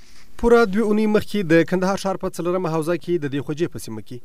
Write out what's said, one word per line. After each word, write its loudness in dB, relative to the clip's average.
پوره 6
دوه 0
اونۍ 2
مخکې 0
د 6
کندهار 0
ښار -2
په -6
څلورمه -2
حوزه 0
کې -2
د -4
دې -2
خوجې -2
په -10
سیمه -10
کې -12